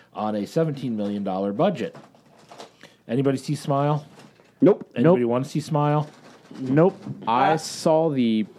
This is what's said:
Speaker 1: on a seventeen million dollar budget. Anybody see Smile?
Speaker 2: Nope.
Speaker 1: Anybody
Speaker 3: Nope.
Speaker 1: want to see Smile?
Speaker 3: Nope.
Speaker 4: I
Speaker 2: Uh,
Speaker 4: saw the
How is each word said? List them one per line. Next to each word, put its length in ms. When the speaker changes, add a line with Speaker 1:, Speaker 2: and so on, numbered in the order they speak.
Speaker 1:
on 200
a 120
seventeen 500
million 260
dollar 300
budget. 420
Anybody 320
see 160
Smile? 520
Speaker 2:
Nope. 340
Speaker 1:
Anybody 280
Speaker 3:
Nope. 80
Speaker 1:
want 140
to 60
see 100
Smile? 480
Speaker 3:
Nope. 380
Speaker 4:
I 260
Speaker 2:
Uh, 40
Speaker 4:
saw 540
the 360